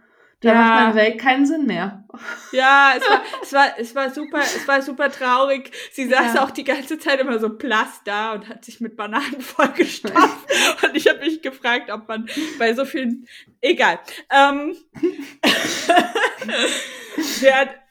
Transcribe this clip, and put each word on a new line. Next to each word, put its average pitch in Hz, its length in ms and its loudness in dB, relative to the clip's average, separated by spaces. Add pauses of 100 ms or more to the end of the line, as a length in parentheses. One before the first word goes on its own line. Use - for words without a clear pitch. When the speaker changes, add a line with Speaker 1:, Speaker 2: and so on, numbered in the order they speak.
(420)
Speaker 1:
Da 226 100 4
Speaker 2:
Ja. 226 40 6
Speaker 1:
macht 233 160 6 (120)
meine 220 120 4
Welt 220 260 2
keinen 269 260 2
Sinn 302 200 -2
mehr. 190 380 -6 (480)
Speaker 2:
Ja, 269 440 6
es - 140 -4
war, - 120 4 (200)
es - 100 -12
war, 277 140 6 (100)
es 233 200 -10
war 269 140 -2
super, 294 280 -6
es 269 300 -2
war 277 140 4
super 277 280 -2
traurig. 269 600 0 (180)
Sie 269 160 -6
saß 240 280 2
Speaker 1:
Ja. 269 100 2
Speaker 2:
auch - 80 -4
die 285 100 -8
ganze 277 380 -4
Zeit 277 200 0
immer 247 200 -2
so 220 80 -2 (100)
blass 240 460 -2
da 214 300 -4
und 202 140 -12
hat - 160 -20
sich - 160 -20
mit 226 160 -10
Bananen 220 440 -6
<laughs> - 0 -
vollgestopft. - 1080 -2
Speaker 1:
<laughs> 698 360 0
Speaker 2:
Und 247 120 -2
ich - 120 2
hab 311 100 2
mich 311 240 -6
gefragt, 262 480 -4
ob 220 160 -10
man 226 220 -8 (280)
bei 226 160 0
so 254 120 -2
vielen, 262 420 -6 (340)
egal. 240 380 2 (320)
Ähm, 285 460 2 (180)
<laughs> - 2250 -2
sie 277 360 2
hat 269 180 0 (200)